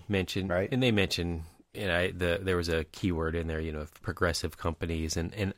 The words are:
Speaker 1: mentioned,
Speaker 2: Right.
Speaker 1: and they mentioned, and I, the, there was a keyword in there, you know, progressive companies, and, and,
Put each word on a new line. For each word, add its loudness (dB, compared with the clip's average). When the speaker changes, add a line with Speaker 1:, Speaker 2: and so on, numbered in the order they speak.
Speaker 1:
mentioned, 0
Speaker 2:
Right. 2
Speaker 1:
and 2
they 6
mentioned, 2
and -2
I, 2
the, 2
there 2
was 0
a 2
keyword 0
in -2
there, -2
you -4
know, -6
progressive -2
companies, -2
and, -4
and, -2